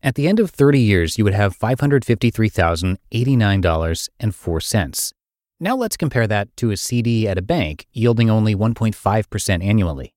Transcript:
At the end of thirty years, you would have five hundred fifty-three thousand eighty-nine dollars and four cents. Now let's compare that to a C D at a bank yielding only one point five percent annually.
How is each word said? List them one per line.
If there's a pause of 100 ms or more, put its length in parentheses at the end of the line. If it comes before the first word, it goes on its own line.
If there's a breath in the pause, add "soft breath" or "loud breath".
At
the
end
of
thirty
years,
you
would
have
five
hundred
fifty-three
thousand (120)
eighty-nine
dollars (100)
and
four
cents. (460)
Now
let's
compare
that
to
a
C
D
at
a
bank
yielding
only
one
point
five
percent
annually.